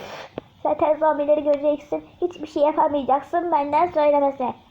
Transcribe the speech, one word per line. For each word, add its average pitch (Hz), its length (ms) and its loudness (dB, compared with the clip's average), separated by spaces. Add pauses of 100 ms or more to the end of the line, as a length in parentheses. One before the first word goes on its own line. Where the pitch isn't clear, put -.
(640)
Zaten 302 360 0
zombileri 302 440 2
göreceksin. 294 640 -2 (160)
Hiçbir 349 260 -6
şey 302 160 -2
yapamayacaksın 294 880 0
benden 294 360 2
söylemesi. 285 640 0 (180)